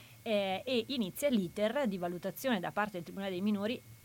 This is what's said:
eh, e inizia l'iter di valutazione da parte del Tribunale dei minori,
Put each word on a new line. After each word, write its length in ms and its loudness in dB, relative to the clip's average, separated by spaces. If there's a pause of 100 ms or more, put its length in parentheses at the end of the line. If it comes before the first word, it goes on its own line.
(220)
eh, 420 2
e 240 2
inizia 400 0
l'iter 580 2
di 120 0
valutazione 600 0
da 120 -2
parte 220 0
del 100 -4
Tribunale 300 -6
dei 100 -2
minori, 400 0 (220)